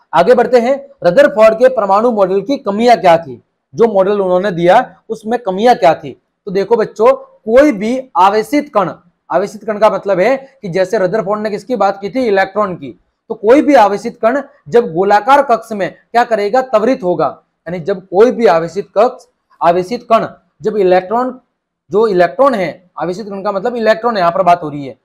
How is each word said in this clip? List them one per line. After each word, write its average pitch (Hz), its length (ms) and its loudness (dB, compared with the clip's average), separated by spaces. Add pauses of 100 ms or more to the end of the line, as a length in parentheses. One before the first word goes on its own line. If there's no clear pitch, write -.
(140)
आगे 180 200 4
बढ़ते 240 260 2
हैं। 262 300 -2 (140)
रदरफोर्ड 220 500 4
के 202 160 4
परमाणु 208 420 0
मॉडल 196 300 0
की 269 160 -4
कमियां 226 400 2
क्या 165 200 4
थी? - 260 -14 (320)
जो 214 120 2
मॉडल 202 340 0
उन्होंने 185 300 -2
दिया, 180 440 2 (140)
उसमें 220 300 -6
कमियां 214 360 0
क्या 170 200 2
थी? 139 260 -14 (240)
तो 202 60 -12
देखो 185 240 -2
बच्चों, 214 400 0
कोई 269 560 0
भी 233 460 -6
आवेशित 214 560 0
कण, 190 160 0 (420)
आवेशित 202 320 -4
कण 208 160 -6
का 214 100 4
मतलब 196 300 -2
है 240 180 0 (240)
कि 202 80 -10
जैसे 185 280 -2
रदरफोर्ड 208 440 -2
ने 214 80 -6
किसकी 208 260 -6
बात 196 260 -2
की 202 80 -8
थी? 254 180 -4
इलेक्ट्रॉन 190 480 -2
की। 131 240 -16 (300)
तो 226 60 -10
कोई 247 260 4
भी 277 140 2
आवेशित 202 420 0
कण 247 240 -2 (280)
जब 202 240 0
गोलाकार 208 480 2
कक्ष 233 300 -4
में 190 240 -6 (160)
क्या 233 120 2
करेगा? 220 380 -2
त्वरित 220 420 -2
होगा। 170 220 -2 (420)
यानी 175 120 -10
जब 180 280 -8
कोई 220 240 2
भी 220 140 -2
आवेशित 170 420 0 (100)
कक्ष, 240 280 0 (380)
आवेशित 180 480 -2
कण 208 160 0 (340)
जब 208 160 -4
इलेक्ट्रॉन, 202 640 -2 (520)
जो 214 160 0
इलेक्ट्रॉन 185 460 0
है, 180 360 -8 (120)
आवेशित 180 280 -8
कण 196 140 -12
का 208 80 -4
मतलब 196 240 -6
इलेक्ट्रॉन, 220 420 0
यहाँ 170 140 0
पर 190 120 -2
बात 175 200 2
हो 151 60 -10
रही 143 160 -12
है, 127 200 -16